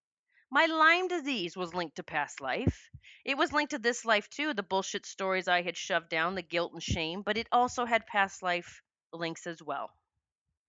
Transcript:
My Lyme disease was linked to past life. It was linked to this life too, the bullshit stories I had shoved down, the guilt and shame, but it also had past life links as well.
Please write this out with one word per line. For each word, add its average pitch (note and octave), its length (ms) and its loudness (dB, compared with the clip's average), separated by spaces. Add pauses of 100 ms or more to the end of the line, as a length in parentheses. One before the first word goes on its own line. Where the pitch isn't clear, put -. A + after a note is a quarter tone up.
(500)
My D4 160 4
Lyme D#4+ 420 6
disease C4 480 -2
was F3+ 200 -4
linked E3+ 220 -4
to F3+ 60 -6
past D3 380 -4
life. C#3 480 -2 (340)
It C4+ 140 -2
was D#4+ 160 2
linked D4 180 2
to D4 60 -2
this A#3 280 -2
life G#3 240 2
too, D4+ 260 -2
the G3+ 80 -2
bullshit F#3+ 420 -2
stories F#3 420 -2
I F3+ 140 4
had F3 160 -4
shoved E3 320 -2
down, E3 240 0
the F#3 80 -4
guilt E3+ 320 -2
and E3 80 -12
shame, E3+ 400 -2
but G3+ 160 -2
it A#3 140 -4
also B3 340 2
had A3+ 220 2
past G3 340 0
life F3 400 -4 (320)
links E3 320 -6
as E3+ 160 -8
well. C#3+ 340 -10 (720)